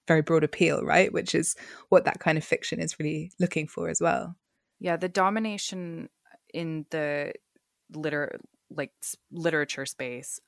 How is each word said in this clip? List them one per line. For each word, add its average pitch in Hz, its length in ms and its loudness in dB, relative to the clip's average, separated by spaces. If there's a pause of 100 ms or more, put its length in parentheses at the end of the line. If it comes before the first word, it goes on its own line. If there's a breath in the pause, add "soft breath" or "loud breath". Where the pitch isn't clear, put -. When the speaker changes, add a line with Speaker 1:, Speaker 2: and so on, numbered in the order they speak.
Speaker 1:
very 160 160 6
broad 160 220 4
appeal, - 400 2
right? 170 280 6
Which - 220 -2
is 165 220 0 (320 loud breath)
what - 160 8
that - 160 0
kind 160 180 2
of 151 60 -2
fiction - 360 -2
is 160 200 -4
really 156 400 -4
looking 165 260 0
for 165 220 -6
as 160 120 -4
well. 170 360 0 (420)
Speaker 2:
Yeah, 170 180 -2
the 180 120 -4
domination 190 1000 -2 (460)
in 160 360 -6
the 147 420 -4 (600)
liter-, 151 460 -4 (320)
like, 147 220 -8 (100)
s-, - 140 -8 (160)
literature 160 540 0
space 123 600 -10